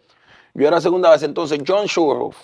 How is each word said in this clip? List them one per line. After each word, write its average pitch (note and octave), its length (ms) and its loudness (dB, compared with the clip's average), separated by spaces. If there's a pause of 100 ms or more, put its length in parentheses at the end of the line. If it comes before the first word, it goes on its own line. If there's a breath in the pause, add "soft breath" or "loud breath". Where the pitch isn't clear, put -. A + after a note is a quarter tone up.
(540 soft breath)
Yo C#3 140 0
era E3 140 2
segunda F3+ 280 2
base, D#3 160 4
entonces D3+ 400 -4
John G3 200 0
Shuroff, C3 580 -2